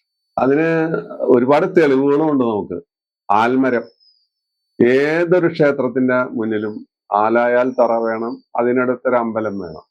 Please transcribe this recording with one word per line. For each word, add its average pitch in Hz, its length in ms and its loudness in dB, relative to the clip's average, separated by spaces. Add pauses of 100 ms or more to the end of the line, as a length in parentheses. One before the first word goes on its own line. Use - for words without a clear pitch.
(380)
അതിന് 160 560 0 (260)
ഒരുപാട് 147 600 2
തെളിവുകളും 143 520 2
ഉണ്ട് 131 120 0
നമുക്ക്. 92 400 -4 (460)
ആൽമരം, 120 520 0 (1040)
ഏതൊരു 165 600 2
ക്ഷേത്രത്തിന്റെ 127 760 0
മുന്നിലും 110 640 -6 (260)
ആലായാൽ 120 580 2
തറ 120 220 2
വേണം, 117 500 -4 (140)
അതിനടുത്തൊരു 123 600 0
അമ്പലം 110 420 -4
വേണം. 80 320 -12